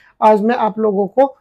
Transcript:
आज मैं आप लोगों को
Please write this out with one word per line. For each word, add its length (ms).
आज 220
मैं 140
आप 220
लोगों 300
को 320